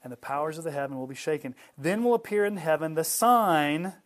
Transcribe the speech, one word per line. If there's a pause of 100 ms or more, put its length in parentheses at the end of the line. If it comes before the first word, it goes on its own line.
and
the
powers
of
the
heaven
will
be
shaken. (200)
Then
will
appear
in
heaven
the
sign (120)